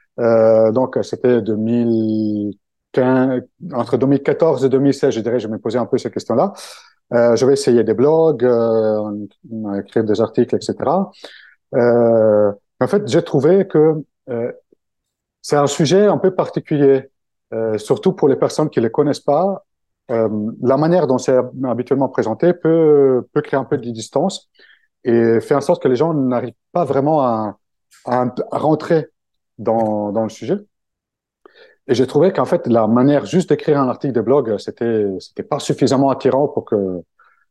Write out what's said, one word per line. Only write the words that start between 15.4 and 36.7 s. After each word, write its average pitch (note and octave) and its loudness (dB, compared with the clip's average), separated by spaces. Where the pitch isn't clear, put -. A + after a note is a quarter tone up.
c'est - -4
un C#3+ 2
sujet F3 2
un E3+ 2
peu F#3 0
particulier, C#3+ 0
euh, A2 -2
surtout C#3 0
pour E3 0
les B2+ 2
personnes D3+ -2
qui C#3+ -2
les B2+ 0
connaissent D3 -2
pas. F#3 -2
Euh, A2+ 0
la C3 2
manière D#3+ 2
dont C#3+ 0
c'est C3 0
habituellement B2+ -2
présenté B2 0
peut, D3+ 2
peut - -2
créer - -4
un C3 -4
peu C#3+ -4
de A#2+ -10
distance C3+ -6
et A#2 2
faire C#3+ 0
en C3+ -2
sorte F3 0
que D3 2
les B2+ 2
gens D#3+ 0
n'arrivent B2+ -2
pas F3 -2
vraiment C#3 0
à, A2 -4
à, B2 -2
à - -4
rentrer D3+ 0
dans, G#2+ -2
dans A2 -2
le G#2+ -4
sujet. C3+ -6
Et B2+ -2
j'ai B2 2
trouvé D3 2
qu'en C3+ -2
fait, B2+ -2
la A#2 2
manière B2+ 2
juste F3 -2
d'écrire C#3+ 0
un C3 0
article C3 -4
de A#2 -2
blog, A2 0
c'était, A2 -4
c'était - -14
pas D3 -6
suffisamment C#3 0
attirant C3 0
pour - -8
que, A2+ -2